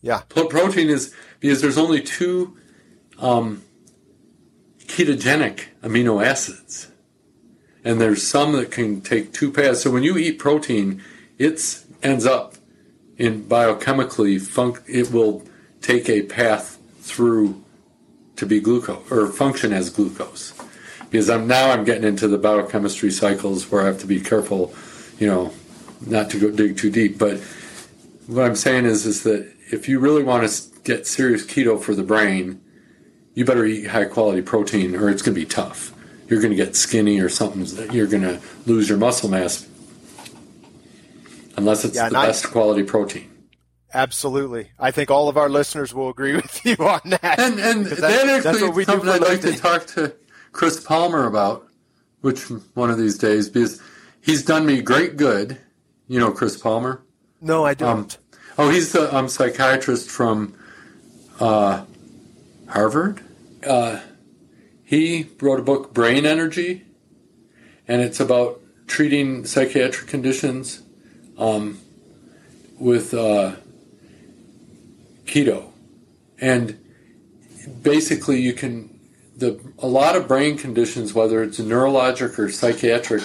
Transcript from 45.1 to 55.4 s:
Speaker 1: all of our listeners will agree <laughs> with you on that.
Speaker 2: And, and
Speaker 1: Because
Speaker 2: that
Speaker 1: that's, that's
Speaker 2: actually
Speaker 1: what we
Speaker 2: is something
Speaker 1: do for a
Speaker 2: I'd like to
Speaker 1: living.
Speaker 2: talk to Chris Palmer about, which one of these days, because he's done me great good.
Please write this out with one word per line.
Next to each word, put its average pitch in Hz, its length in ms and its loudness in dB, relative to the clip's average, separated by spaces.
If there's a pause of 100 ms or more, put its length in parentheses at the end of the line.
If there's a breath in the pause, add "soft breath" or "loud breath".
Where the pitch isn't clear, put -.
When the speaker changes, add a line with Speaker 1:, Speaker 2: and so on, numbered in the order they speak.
Speaker 1:
all 147 180 4
of 143 80 0
our 147 120 2
listeners 143 460 -2
will 131 160 -6
agree 135 240 -4
<laughs> - 20 2
with - 300 -6
you 240 140 2
on 170 260 2
that. 175 320 0
Speaker 2:
And, 240 220 2
and 214 240 0
Speaker 1:
Because 160 160 -6
Speaker 2:
that 220 260 4
Speaker 1:
that's, 269 180 2
that's - 20 2
Speaker 2:
actually 208 220 2
Speaker 1:
what 170 80 -2
we 190 60 2
Speaker 2:
is 185 40 0
something 196 200 2
Speaker 1:
do 185 120 2
for 170 60 2
a - 20 4
Speaker 2:
I'd 180 60 4
like 190 80 0
to 156 60 -2
Speaker 1:
living. 165 140 -2
Speaker 2:
talk 170 280 0
to 151 260 -4 (380 soft breath)
Chris - 280 0
Palmer 160 460 0
about, 104 400 0 (540)
which 131 220 -2 (320)
one 120 160 0
of 113 80 0
these 107 200 0
days, 107 300 2
because 117 320 0 (400 loud breath)
he's 151 240 0
done 156 220 2
me 135 160 2
great 147 340 2
good. 127 420 0 (500)